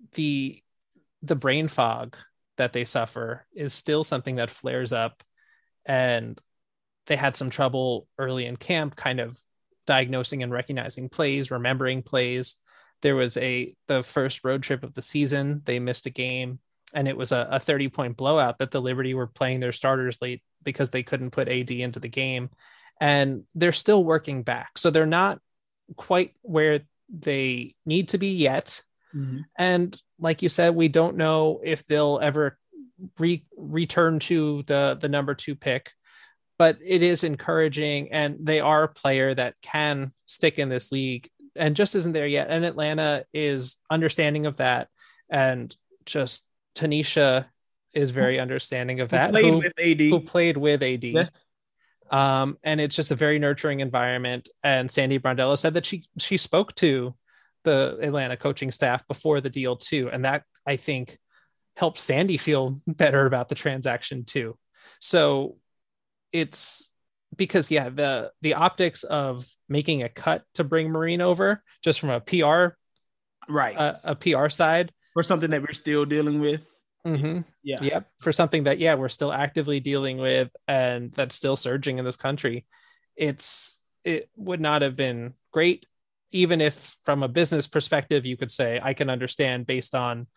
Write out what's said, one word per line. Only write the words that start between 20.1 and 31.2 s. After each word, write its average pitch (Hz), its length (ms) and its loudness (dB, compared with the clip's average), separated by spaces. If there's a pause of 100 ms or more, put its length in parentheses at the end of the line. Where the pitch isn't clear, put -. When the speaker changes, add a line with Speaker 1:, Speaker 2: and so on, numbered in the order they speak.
Speaker 1:
late 123 200 -8 (220)
because 139 280 -4
they 127 120 -4
couldn't 127 280 -6
put - 180 -2
A 127 140 -2
D 123 180 -8
into 123 180 -8
the - 80 -10
game, 127 420 -6 (520)
and 139 420 2 (100)
they're 170 200 2
still 208 300 4
working 156 400 -2
back. 120 340 -6
So - 120 2
they're 160 160 4
not 175 360 2 (560)
quite - 440 0
where 156 400 2 (280)
they 135 640 -4 (100)
need 165 240 0
to 202 80 0
be 196 180 -2
yet. 139 460 0 (320)
Speaker 2:
Mm-hmm. 135 260 -6 (180)
Speaker 1:
And 180 440 0 (180)
like 165 220 -2
you 180 60 2
said, 170 260 4
we 165 140 4
don't 160 300 2
know 156 460 2